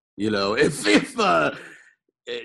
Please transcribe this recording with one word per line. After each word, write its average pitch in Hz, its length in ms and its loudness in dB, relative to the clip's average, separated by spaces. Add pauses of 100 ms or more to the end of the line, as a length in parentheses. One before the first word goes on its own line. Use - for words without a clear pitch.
(160)
you 107 160 -2
know, 101 220 0
<laughs> 117 40 0
if, 151 300 0
if, - 320 2
uh, 170 320 2 (760)
eh, 120 180 -8